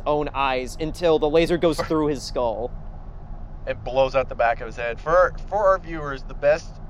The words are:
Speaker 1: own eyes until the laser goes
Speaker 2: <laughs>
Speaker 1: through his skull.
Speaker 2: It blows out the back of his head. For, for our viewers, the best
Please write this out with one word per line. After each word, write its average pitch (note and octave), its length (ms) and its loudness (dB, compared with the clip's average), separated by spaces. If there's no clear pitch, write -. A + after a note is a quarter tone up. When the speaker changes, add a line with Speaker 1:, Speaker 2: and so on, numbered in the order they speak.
Speaker 1:
own D3 280 2
eyes C3 460 -2
until D#3+ 380 2
the D3+ 120 2
laser E3 260 4
goes D#3+ 240 2
Speaker 2:
<laughs> - 20 -2
Speaker 1:
through D#3 260 0
his C3+ 140 -2
skull. A#2+ 480 -4
Speaker 2:
It C3+ 160 -6
blows C3 320 2
out C3 140 2
the B2+ 60 -10
back A#2 260 2
of A#2+ 60 -8
his A2 100 -10
head. A#2 240 -4
For, E3+ 320 4
for G3+ 160 0
our F#3+ 140 6
viewers, D3 440 -8
the A#2+ 120 -10
best D3 340 2